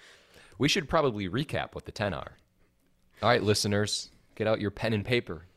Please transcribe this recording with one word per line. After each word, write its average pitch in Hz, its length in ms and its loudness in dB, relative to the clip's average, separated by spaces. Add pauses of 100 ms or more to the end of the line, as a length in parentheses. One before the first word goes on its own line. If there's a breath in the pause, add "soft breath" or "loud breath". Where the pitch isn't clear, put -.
(580 soft breath)
We 131 100 4
should 165 200 0
probably 117 400 2
recap 98 480 -4
what - 100 -10
the - 60 -12
ten 101 200 -2
are. - 200 -10 (880)
All 104 80 2
right, 117 120 4
listeners, 104 680 0 (240)
get 107 140 -2
out 110 120 2
your 101 120 0
pen 113 200 -2
and 104 140 0
paper 98 400 -2 (100)